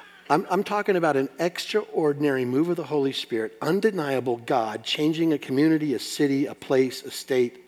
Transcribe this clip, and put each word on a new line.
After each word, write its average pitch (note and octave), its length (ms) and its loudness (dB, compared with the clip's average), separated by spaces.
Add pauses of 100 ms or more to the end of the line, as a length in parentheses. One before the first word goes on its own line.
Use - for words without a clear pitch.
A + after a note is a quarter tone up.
(280)
I'm, D3 220 2
I'm F#3+ 140 0
talking G#3 320 0
about D#3 200 2
an C3+ 120 0 (100)
extraordinary D3+ 1080 0
move C#3+ 240 0
of E3+ 60 0
the E3 80 -6
Holy C#3 280 0
Spirit, A2 480 -4
undeniable D3 800 0
God A2+ 440 -2
changing D#3+ 520 0
a C#3 40 -2
community, D3+ 540 2
a G#2+ 60 0
city, C#3 480 0
a - 80 -10
place, C3 480 0
a C3 80 -14
state, B2 580 -2